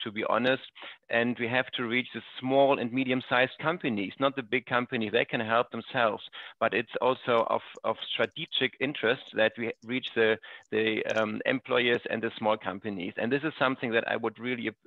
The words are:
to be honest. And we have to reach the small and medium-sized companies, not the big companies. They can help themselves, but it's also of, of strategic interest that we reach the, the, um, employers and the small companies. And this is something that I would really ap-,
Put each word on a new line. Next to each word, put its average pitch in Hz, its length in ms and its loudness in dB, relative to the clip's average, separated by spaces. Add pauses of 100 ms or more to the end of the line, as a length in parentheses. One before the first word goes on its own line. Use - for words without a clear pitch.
to 113 80 -6
be 104 140 -4
honest. 123 360 2 (480)
And 117 300 2
we 120 80 0
have 127 240 0
to 127 140 -4
reach 120 280 0
the 113 80 -8 (180)
small 135 380 6
and 113 160 -2
medium-sized 127 640 2
companies, 139 600 -2
not 135 160 2
the 135 80 -4
big 120 240 -2
companies. 123 440 0
They 120 140 2
can 135 140 -2
help 113 320 2
themselves, 113 500 -2 (380)
but 113 160 2
it's 113 160 -2 (100)
also 123 480 2
of, 110 120 0 (220)
of 110 120 0 (180)
strategic 127 680 -2
interest 131 440 0 (100)
that 110 240 2
we 113 140 -4 (120)
reach 123 300 -4
the, 110 240 4 (340)
the, 110 320 2 (120)
um, 107 320 0
employers 123 540 2 (100)
and 113 100 -2
the 113 160 0
small 110 200 2
companies. 98 600 -6
And 117 140 -2
this 139 120 0
is 151 140 -4
something 131 340 0
that 113 160 2
I 113 100 -2
would 113 200 -4
really 117 300 -4
ap-, 107 80 -4 (120)